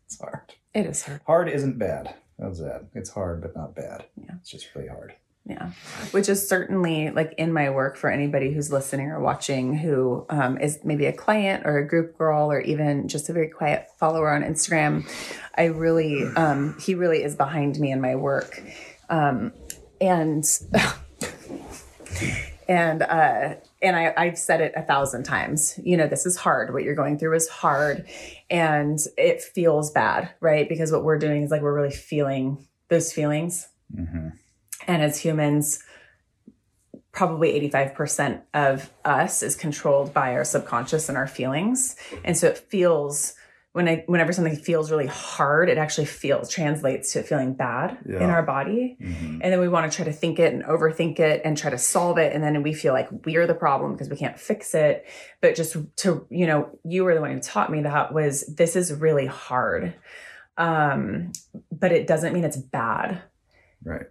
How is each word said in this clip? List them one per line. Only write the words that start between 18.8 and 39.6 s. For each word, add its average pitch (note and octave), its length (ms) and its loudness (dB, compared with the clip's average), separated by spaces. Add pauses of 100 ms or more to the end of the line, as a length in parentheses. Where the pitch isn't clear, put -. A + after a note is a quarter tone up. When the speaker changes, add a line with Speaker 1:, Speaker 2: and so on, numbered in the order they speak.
Speaker 2:
Um, C3+ 460 0 (480)
and, D#3+ 420 2 (300)
<laughs> - 1900 -6
and, E3 340 4
uh, D3 520 2 (280)
and F#3 140 4
I, E3 200 2
I've E3+ 220 0
said E3 220 2
it D3+ 160 0
a D#3 60 -4
thousand C#3 420 0
times, - 580 -2
you F3+ 140 2
know, D#3 100 4
"This C#3+ 200 -2
is F3+ 100 -2
hard. C3 360 0
What C#3 120 -2
you're C#3+ 100 -2
going D3 240 0
through D#3+ 160 0
is E3 140 2
hard." D3 580 0 (440)
And D3+ 480 2 (180)
it E3+ 260 4
feels D3+ 480 2
bad, B2 400 0 (100)
right? D3+ 280 4
Because D#3 240 -2
what D#3 100 2
we're D#3 160 2
doing D3+ 240 0
is, D3 80 -2
like, D3+ 120 0
we're C#3+ 120 2
really C#3+ 160 0
feeling C#3 760 -2 (220)
those E3 240 2
feelings. D#3 560 -2 (260)
Speaker 1:
Mm-hmm. E2 340 -6 (580)
Speaker 2:
And E3+ 160 2
as D3 160 2
humans, D3 640 2 (1300)
probably E3 400 2
eighty-five C#3+ 420 0
percent C#3+ 480 -2 (120)
of C#3 360 2 (140)
us D3 380 0
is - 140 -4
controlled C#3+ 580 0